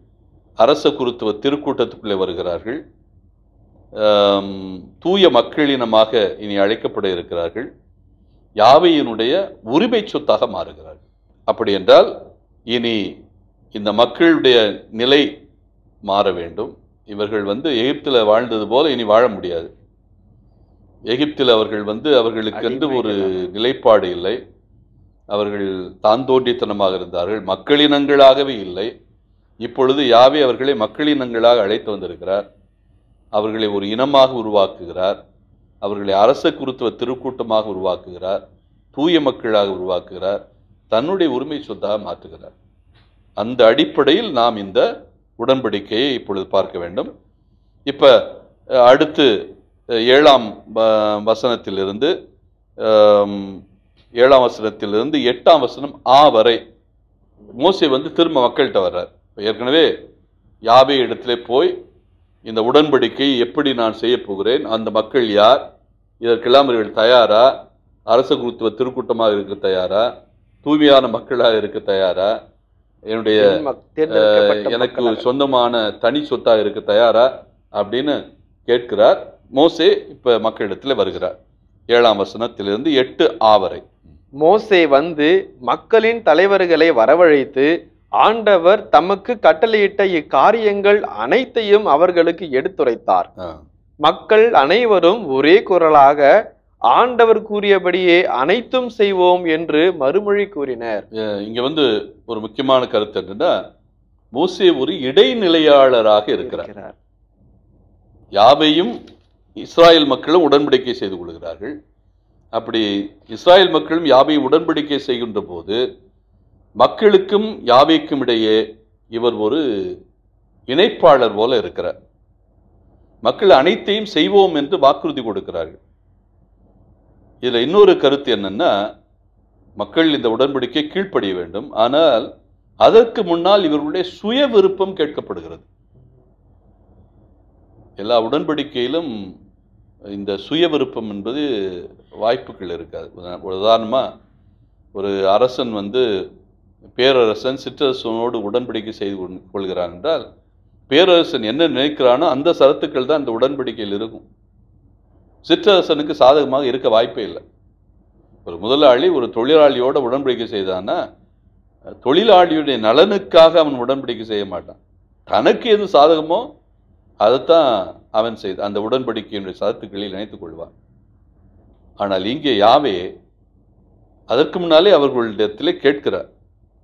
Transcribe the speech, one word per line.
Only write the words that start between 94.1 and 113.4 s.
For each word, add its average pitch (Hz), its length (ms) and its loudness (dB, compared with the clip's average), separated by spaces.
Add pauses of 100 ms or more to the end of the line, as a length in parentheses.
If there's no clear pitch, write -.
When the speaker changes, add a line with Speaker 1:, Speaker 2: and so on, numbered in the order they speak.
Speaker 2:
அனைவரும் 185 720 2
ஒரே 147 380 4
குரலாக, 151 880 4 (260)
"ஆண்டவர் 220 720 2
கூறியபடியே 185 720 2
அனைத்தும் 233 640 -2
செய்வோம்" 180 560 0
என்று 160 480 0
மறுமொழி 196 540 -2
கூறினர். 117 640 -8
Speaker 1:
அஹ், 107 280 -6
இங்க 113 220 -8
வந்து 131 520 -2 (120)
ஒரு 113 140 -10
முக்கியமான 127 480 -2
கருத்து 104 340 -4
என்னன்னா, 104 520 -4 (560)
மோசே 175 400 0
ஒரு 143 240 0
இடைநிலையாளராக 143 1400 4
இருக்கிறார். - 360 -6
Speaker 2:
இருக்கிறார். 101 300 -18 (1300)
Speaker 1:
யாவையும் 151 760 2 (480)
இஸ்ராயேல் 165 520 4
மக்களும் 147 440 2
உடன்படிக்கை 135 420 2
செய்து 98 260 -8
கொள்கிறார்கள். 85 640 -14 (640)
அப்படி 110 640 -4 (160)
இஸ்ராயேல் 175 420 4